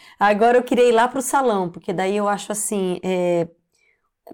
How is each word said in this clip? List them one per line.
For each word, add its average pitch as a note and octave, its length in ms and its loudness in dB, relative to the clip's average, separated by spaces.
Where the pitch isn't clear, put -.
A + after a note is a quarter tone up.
Agora G#3 380 4
eu B3 60 2
queria A#3+ 260 2
ir - 20 4
lá A3+ 160 4
pro C4 140 -6
salão, A3+ 480 0
porque F3 240 -10
daí F#3+ 240 -2
eu G#3 100 -2
acho G3+ 240 -4
assim: G3 500 -4
é... F3 460 0